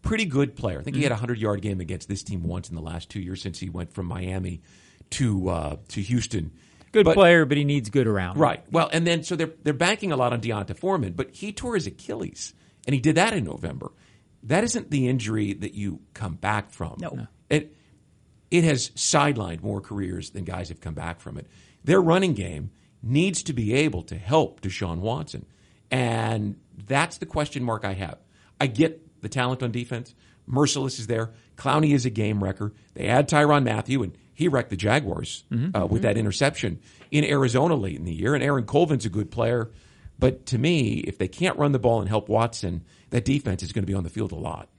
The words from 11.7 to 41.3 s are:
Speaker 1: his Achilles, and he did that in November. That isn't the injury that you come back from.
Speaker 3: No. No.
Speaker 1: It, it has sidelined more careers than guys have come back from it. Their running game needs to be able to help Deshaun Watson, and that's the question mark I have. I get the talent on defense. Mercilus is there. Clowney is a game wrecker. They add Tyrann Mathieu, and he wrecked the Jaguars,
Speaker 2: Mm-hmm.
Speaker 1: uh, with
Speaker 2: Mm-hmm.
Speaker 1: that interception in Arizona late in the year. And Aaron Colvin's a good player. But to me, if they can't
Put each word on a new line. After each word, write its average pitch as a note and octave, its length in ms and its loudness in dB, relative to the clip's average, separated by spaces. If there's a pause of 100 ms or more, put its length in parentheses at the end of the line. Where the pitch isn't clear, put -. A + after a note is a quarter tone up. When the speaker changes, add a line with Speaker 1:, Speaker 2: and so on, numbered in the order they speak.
Speaker 1:
his C#3 120 -2
Achilles, - 680 -10 (320)
and C3+ 80 0
he C3+ 60 2
did D3 160 4
that G3+ 180 4
in C#3+ 120 -2
November. - 480 -8 (500)
That D#3+ 220 2
isn't E3+ 260 -4
the C3 160 2
injury G#2+ 460 0
that - 200 -8
you G2+ 280 -6 (120)
come D#2 220 -8
back G#2 360 -2
from. - 280 -10
Speaker 3:
No. E3+ 120 -8
No. A#2+ 160 -10 (220)
Speaker 1:
It, D3 240 0 (800)
it E3+ 140 6
has C#3 260 2
sidelined A#2 720 0
more G#2 180 -4
careers F#2+ 500 -8
than G2 120 -8
guys F2+ 260 -8
have E2+ 120 -14
come E2 120 -8
back E2 280 -8
from - 180 -12
it. - 80 -16 (360)
Their F#3 180 6
running F3 320 4
game F2 380 -6 (300)
needs D#3 420 2
to D#3 100 -4
be A2+ 200 0
able B2+ 300 2
to - 140 -12
help C3 440 2
Deshaun F2+ 360 -4
Watson, G2+ 480 -6 (440)
and A2+ 680 -2 (280)
that's C#3+ 320 -2
the - 80 -10
question D3 380 -4
mark A2+ 220 -2
I G2 80 -2
have. F#2+ 240 -8 (420)
I C#3 80 2
get D3 320 2 (240)
the G#2+ 60 -6
talent B2+ 340 -2
on A#2+ 80 -2
defense. A#2+ 420 -8 (340)
Mercilus C3+ 520 2
is A2 80 -8
there. A2+ 240 -2 (260)
Clowney D3 380 4
is B2 100 2
a C3 60 2
game G#2 320 0
wrecker. G2+ 300 -4 (200)
They F#2 140 -4
add C3+ 220 4
Tyrann D3 340 4
Mathieu, A#2 400 0
and F2+ 120 -8 (180)
he E3+ 160 0
wrecked B2+ 200 2
the G#2 60 -4
Jaguars, G#2 760 -2
Speaker 2:
Mm-hmm. C#3 240 -2
Speaker 1:
uh, G#2 100 2
with F2+ 160 2
Speaker 2:
Mm-hmm. G#2+ 60 2
Speaker 1:
that G#2 100 2
interception A2 640 0 (300)
in D3 140 2
Arizona C#3 520 4
late G2 200 -2
in D2 80 -10
the F2 100 -6
year. G2+ 220 0
And B2 80 0
Aaron C3+ 220 2
Colvin's C#3+ 400 2
a G#2+ 40 -2
good G2+ 220 -4
player. A#2 400 0 (480)
But C3 280 2
to A#2+ 100 0
me, C#3 380 2 (120)
if - 100 -8
they F#2 120 -2
can't - 280 -2